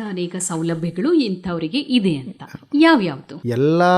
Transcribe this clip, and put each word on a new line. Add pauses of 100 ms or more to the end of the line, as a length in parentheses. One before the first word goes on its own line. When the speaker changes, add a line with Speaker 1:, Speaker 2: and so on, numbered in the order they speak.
Speaker 1:
ಅನೇಕ
ಸೌಲಭ್ಯಗಳು
ಇಂಥವರಿಗೆ
ಇದೆ
ಅಂತ. (300)
ಯಾವ್ಯಾವ್ದು?
Speaker 2:
ಎಲ್ಲ (140)